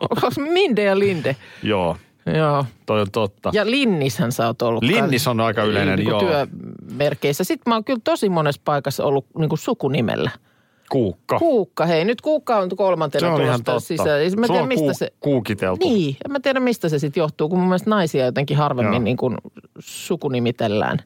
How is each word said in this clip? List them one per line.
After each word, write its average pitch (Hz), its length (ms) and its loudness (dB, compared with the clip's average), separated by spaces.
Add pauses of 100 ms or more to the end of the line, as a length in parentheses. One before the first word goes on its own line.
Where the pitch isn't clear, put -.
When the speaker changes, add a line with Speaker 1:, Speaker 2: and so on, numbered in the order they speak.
Speaker 1:
<laughs> - 140 -2
Speaker 2:
Onks - 140 -2
Minde 302 460 2
ja 196 160 4
Linde? 170 360 0 (280)
Speaker 1:
Joo. 92 340 0 (400)
Speaker 2:
Joo. 147 280 2 (200)
Speaker 1:
Toi 107 160 0
on 98 100 -2
totta. 101 420 -2
Speaker 2:
Ja 208 180 2
Linnishän 165 600 0
sä 117 160 -2
oot 113 140 -4
ollut 113 220 0
Speaker 1:
Linnis 165 400 2
Speaker 2:
kans. - 40 0
Speaker 1:
on 117 120 0
aika 113 240 0
yleinen, 101 320 0
Speaker 2:
Niinku 104 160 0
Speaker 1:
joo. 107 80 0
Speaker 2:
työ-, 147 280 2 (440)
merkeissä. 143 520 0
Sit 302 240 -2
mä 233 80 2
oon 220 80 -2
kyllä 254 200 -2
tosi 320 260 0
monessa 156 360 0
paikassa 139 380 -2
ollut 139 220 2 (120)
niinku 156 200 0
sukunimellä. 127 760 -2 (580)
Speaker 1:
Kuukka. 120 500 0
Speaker 2:
Kuukka, 226 460 0
hei. 165 200 2
Nyt 233 160 -2
Kuukka 294 360 0
on 185 120 0
kolmantena 180 580 0
Speaker 1:
Se 170 60 2
on 147 80 2
ihan 127 220 0
Speaker 2:
tulossa 120 320 -2
Speaker 1:
totta. 190 80 0
Speaker 2:
sisään. 151 180 2
Ei 170 80 2
mä 190 60 -2
Speaker 1:
Sulla 233 120 0
Speaker 2:
tiedä, 175 140 2
Speaker 1:
on 156 60 0
Speaker 2:
mistä 240 180 2
Speaker 1:
kuu-, 135 80 2
Speaker 2:
se - 260 -4
Speaker 1:
kuukiteltu. 113 680 0
Speaker 2:
Niin, 170 380 0
en 277 60 -8
mä 277 80 -2
tiedä, 262 200 0
mistä 240 300 0
se 151 100 0
sit 143 180 -2
johtuu, 151 320 -2
kun 180 100 0
mun 180 80 2
mielestä 185 220 0
naisia 165 360 2
jotenkin 139 320 0
harvemmin 127 360 2
Speaker 1:
Joo. 120 100 0
Speaker 2:
niinku 123 300 0 (460)
sukunimitellään. 113 1300 -2